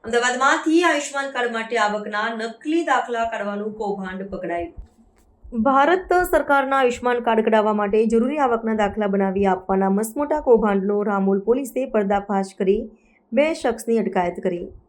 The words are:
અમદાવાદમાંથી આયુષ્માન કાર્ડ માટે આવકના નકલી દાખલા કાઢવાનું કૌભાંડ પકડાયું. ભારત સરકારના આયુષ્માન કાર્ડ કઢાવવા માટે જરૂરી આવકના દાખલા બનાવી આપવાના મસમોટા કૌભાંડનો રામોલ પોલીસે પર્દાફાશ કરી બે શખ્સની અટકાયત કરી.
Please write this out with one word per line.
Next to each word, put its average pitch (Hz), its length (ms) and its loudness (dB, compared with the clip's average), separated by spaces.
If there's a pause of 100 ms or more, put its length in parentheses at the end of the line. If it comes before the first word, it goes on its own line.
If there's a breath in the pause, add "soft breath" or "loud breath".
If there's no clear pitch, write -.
અમદાવાદમાંથી 262 800 2
આયુષ્માન 285 480 -2
કાર્ડ 240 200 -4
માટે 226 260 -4
આવકના 208 580 -2
નકલી 302 480 -4
દાખલા 247 400 0
કાઢવાનું 208 500 -6
કૌભાંડ 196 560 -8
પકડાયું. 175 440 -8 (880)
ભારત 294 500 4 (180)
સરકારના 277 460 2
આયુષ્માન 247 420 0
કાર્ડ 226 260 2
કઢાવવા 214 280 4
માટે 208 320 2
જરૂરી 233 320 2
આવકના 226 380 0
દાખલા 208 320 0
બનાવી 196 380 2
આપવાના 190 440 0
મસમોટા 277 500 -2
કૌભાંડનો 208 640 2
રામોલ 196 360 2
પોલીસે 254 460 -2
પર્દાફાશ 202 600 0 (140)
કરી 202 300 0 (440 soft breath)
બે 294 200 2
શખ્સની 226 440 -2
અટકાયત 190 420 -2
કરી. 175 280 -6 (220)